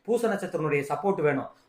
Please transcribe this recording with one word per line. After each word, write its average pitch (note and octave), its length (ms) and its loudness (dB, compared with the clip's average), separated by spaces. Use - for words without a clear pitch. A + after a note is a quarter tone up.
பூச A#3 240 0
நட்சத்திரனுடைய D#3 600 0
சப்போர்ட் F#3+ 320 0
வேணும். C#3 280 2